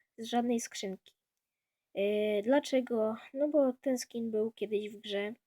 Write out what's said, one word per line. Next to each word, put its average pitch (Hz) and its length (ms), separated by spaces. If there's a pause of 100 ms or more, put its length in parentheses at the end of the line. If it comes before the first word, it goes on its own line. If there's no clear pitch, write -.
(180)
z 226 80
żadnej 240 340
skrzynki. - 520 (840)
E, 208 480
dlaczego? 240 720 (160)
No 285 160
bo 285 240
ten 254 260
skin 233 320
był 220 220
kiedyś 208 380
w 208 100
grze. 208 340 (120)